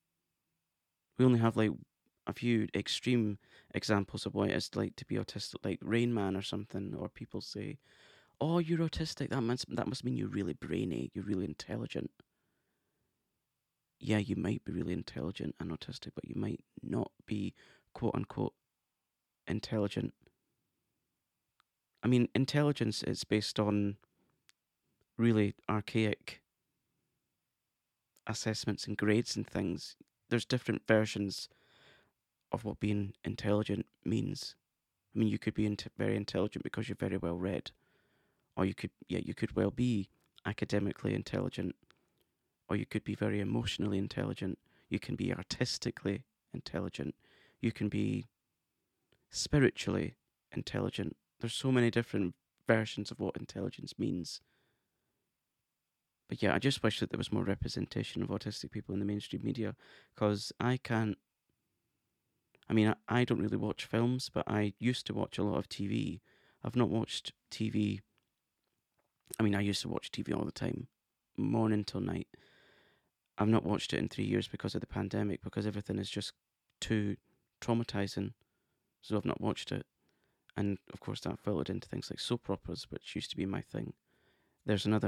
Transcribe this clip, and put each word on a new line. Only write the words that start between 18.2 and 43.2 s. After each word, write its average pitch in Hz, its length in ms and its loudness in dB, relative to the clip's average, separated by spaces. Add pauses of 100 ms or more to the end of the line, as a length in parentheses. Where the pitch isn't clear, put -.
intelligent. 104 680 -2 (1900)
I - 60 0
mean, 120 260 6
intelligence 135 680 2
is - 220 -2
based - 340 0
on 104 380 4 (1200)
really 110 400 6 (120)
archaic - 760 0 (1800)
assessments 107 600 -4
and 104 100 -4
grades 107 380 2
and 107 100 -2
things. - 520 -4 (320)
There's 117 160 0
different - 420 0
versions 107 640 4 (1040)
of - 120 -2
what 107 140 -4
being 104 360 0 (100)
intelligent 104 600 0 (180)
means. 104 500 -2 (600)
I - 40 -6
mean, 110 100 6
you 107 100 0
could - 160 -2
be 104 120 2
int-, 104 220 -2 (100)
very 104 160 0
intelligent 101 480 -2
because - 260 -6
you're - 80 -4
very 95 200 -2
well 87 200 -2
read, 90 360 -2 (840)
or 92 80 4
you 95 100 2
could, - 160 -6 (180)
yeah, 92 160 0
you - 100 -4
could - 220 -2
well 101 160 4
be 120 360 2 (380)
academically 101 680 0
intelligent, 95 600 -2 (920)
or - 80 0
you 98 100 0
could - 160 -2
be 101 120 -2
very 104 260 0